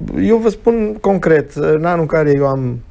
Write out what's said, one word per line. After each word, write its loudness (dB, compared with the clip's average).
Eu 4
vă 0
spun -2
concret, 0
în 0
anul 0
în 0
care 0
eu 2
am -4